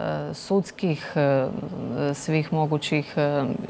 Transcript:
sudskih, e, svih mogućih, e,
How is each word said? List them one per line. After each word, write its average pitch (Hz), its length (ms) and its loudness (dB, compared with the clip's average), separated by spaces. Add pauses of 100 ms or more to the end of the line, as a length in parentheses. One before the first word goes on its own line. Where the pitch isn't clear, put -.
(340)
sudskih, - 840 -2
e, 139 320 4 (680)
svih 156 380 0
mogućih, 151 640 0
e, 147 280 2 (260)